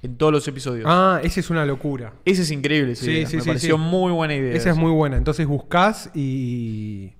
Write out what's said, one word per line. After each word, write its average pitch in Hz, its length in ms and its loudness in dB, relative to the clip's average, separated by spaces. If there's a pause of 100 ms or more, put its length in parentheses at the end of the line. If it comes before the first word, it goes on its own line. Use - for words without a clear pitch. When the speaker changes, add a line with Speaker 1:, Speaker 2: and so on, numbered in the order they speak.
Speaker 1:
en 127 140 -10
todos 156 140 4
los 147 160 0
episodios. 127 400 -6
Speaker 2:
Ah, 180 360 4
esa 165 160 -2
es - 100 -6
una 160 160 0
locura. 135 480 -6 (120)
Speaker 1:
Esa 185 180 4
es 156 80 -2
increíble, 143 400 2
esa 120 140 -6
Speaker 2:
Sí, 139 60 0
Speaker 1:
idea. 160 160 0
Speaker 2:
sí, 165 100 -4
Speaker 1:
Me 156 40 -2
Speaker 2:
sí, 151 60 -2
Speaker 1:
pareció 160 300 2
Speaker 2:
sí. 156 40 0
Speaker 1:
muy 180 300 2
buena 160 240 0
idea 135 160 0
Speaker 2:
Esa - 60 0
es - 80 0 (100)
Speaker 1:
esa. 156 40 0
Speaker 2:
muy 165 120 4
buena. 151 260 2
Entonces 147 300 0
buscás 175 680 0
y 117 1080 -6